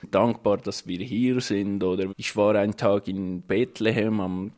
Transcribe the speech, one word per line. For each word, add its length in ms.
dankbar, 460
dass 300
wir 180
hier 380
sind. 420
Oder 320
ich 200
war 180
einen 220
Tag 300
in 360
Bethlehem 760
am 380